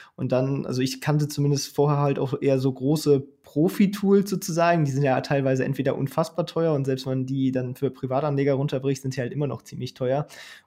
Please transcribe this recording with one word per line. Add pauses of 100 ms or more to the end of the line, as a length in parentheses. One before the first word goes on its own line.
(160)
Und
dann,
also
ich
kannte
zumindest
vorher
halt
auch
eher
so
große (200)
Profi-Tools
sozusagen,
die
sind
ja
teilweise
entweder
unfassbar
teuer
und
selbst
wenn
man
die
dann
für
Privatanleger
runterbricht,
sind
sie
halt
immer
noch
ziemlich
teuer. (400)